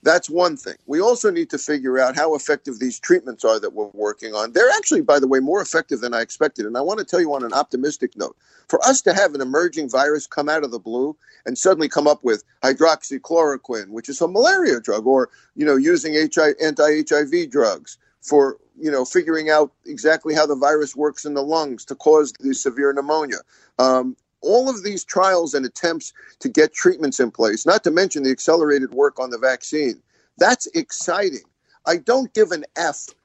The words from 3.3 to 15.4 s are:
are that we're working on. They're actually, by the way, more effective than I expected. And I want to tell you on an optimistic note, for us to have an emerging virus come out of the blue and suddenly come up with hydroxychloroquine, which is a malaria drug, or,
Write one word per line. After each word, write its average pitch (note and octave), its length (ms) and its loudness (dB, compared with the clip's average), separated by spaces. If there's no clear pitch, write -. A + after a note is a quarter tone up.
are A2 160 2
that G2+ 140 -8
we're G#2 200 -6
working G#2 420 -6
on. A2 160 -4
They're A#3+ 180 4
actually, F#4+ 320 0
by D3 180 4
the C3+ 80 0
way, C3+ 120 2
more D#3+ 220 -2
effective D3+ 400 -4
than A#2+ 120 -6
I A#2 80 -2
expected. A#2 460 -4
And A#2 100 -6
I C3 40 -2
want F#3+ 180 -4
to F#3 60 -8
tell F3 140 0
you D#3 140 0
on C3 100 -4
an A2+ 100 -6
optimistic C3+ 640 -4
note, E2+ 220 -8
for - 180 0
us C4 180 2
to F3 120 4
have F3+ 180 2
an C#3 80 -6
emerging D3+ 480 -2
virus C#3 380 0
come D3 200 -6
out D3+ 160 -2
of C3 60 -6
the A#2 80 -10
blue B2 380 -6
and B2+ 120 -8
suddenly D#3+ 320 2
come D3+ 160 -2
up D3 180 2
with A2 200 -2
hydroxychloroquine, C3+ 1300 -2
which A2+ 200 -14
is C3+ 120 -6
a E3 60 0
malaria B3+ 520 2
drug, A2 280 -4
or, C3 220 2